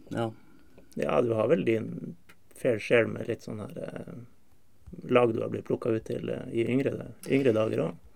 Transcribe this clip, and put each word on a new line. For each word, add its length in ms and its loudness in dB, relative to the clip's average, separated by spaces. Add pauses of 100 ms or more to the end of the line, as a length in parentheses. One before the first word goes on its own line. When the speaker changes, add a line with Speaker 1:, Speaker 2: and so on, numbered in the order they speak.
(100)
Speaker 1:
ja. 180 -2 (640)
Speaker 2:
Ja, 280 0
du 120 4
har 160 2
vel 160 4
din 520 -2 (320)
fair 300 0
share 300 4
med 220 -6
litt 160 -6
sånn 160 -8
her, 160 -10
eh, 360 -10 (920)
lag 280 6
du 80 -4
har 80 -4
blitt 160 -6
plukket 340 0
ut 60 -14
til, 240 -6
eh, 200 -6
i 160 0
yngre, 460 0 (120)
yngre 300 4
dager 320 2
også? 140 -8 (160)